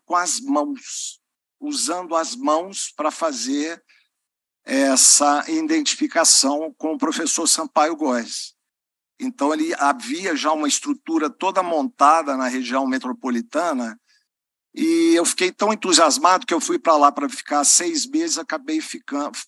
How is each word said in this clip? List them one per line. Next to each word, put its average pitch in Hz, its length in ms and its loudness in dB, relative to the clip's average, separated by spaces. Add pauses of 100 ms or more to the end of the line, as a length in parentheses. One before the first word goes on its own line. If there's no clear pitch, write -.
com 175 100 -2
as 175 240 -2
mãos, - 800 -4 (400)
usando 175 560 -4
as 160 180 -2
mãos 156 560 -2
pra 151 200 -4
fazer 147 760 -4 (840)
essa 139 800 4
identificação 156 1300 0
com 156 160 -4
o 147 60 -6
professor 160 480 -2
Sampaio 160 500 0
Góes. 123 580 -4 (640)
Então, 139 360 -2
ele 160 240 -2
havia 143 580 -2
já 135 160 0
uma 151 160 0
estrutura 151 640 -2
toda 185 320 -2
montada 147 720 2
na 131 120 -2
região 127 380 -2
metropolitana, 127 1120 -4 (760)
e 330 400 4
eu 320 100 4
fiquei - 260 0
tão 208 220 0
entusiasmado 170 760 4
que - 60 -6
eu 165 80 0
fui 175 180 -2
pra 160 200 4
lá 143 120 8
pra 143 200 -2
ficar 143 340 -2
seis 165 400 0
meses, 160 320 -2
acabei 156 460 -4
fican-, - 500 -8 (160)